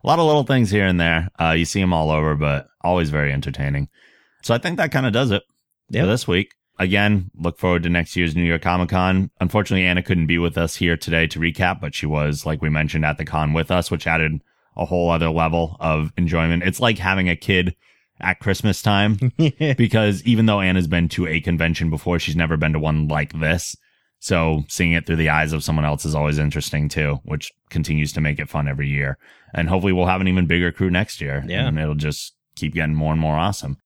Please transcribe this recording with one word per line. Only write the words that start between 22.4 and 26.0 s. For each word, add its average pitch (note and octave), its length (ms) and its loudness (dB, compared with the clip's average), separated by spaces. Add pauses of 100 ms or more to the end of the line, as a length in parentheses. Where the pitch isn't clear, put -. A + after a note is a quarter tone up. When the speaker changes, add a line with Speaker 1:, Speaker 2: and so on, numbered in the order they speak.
Speaker 1:
been D#2 180 0
to D#2 40 0
one D2+ 300 0
like D2+ 320 -2
this. D#2+ 340 -2 (440)
So D#2+ 500 0
seeing E2+ 240 0
it E2 140 0
through E2 100 0
the D#2+ 140 2
eyes D#2 220 2
of D2+ 120 -4
someone D#2 200 0
else D2+ 200 -2